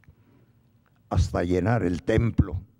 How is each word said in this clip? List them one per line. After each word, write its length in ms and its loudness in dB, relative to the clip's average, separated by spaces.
hasta 360 0
llenar 380 0
el 200 -2
templo. 580 0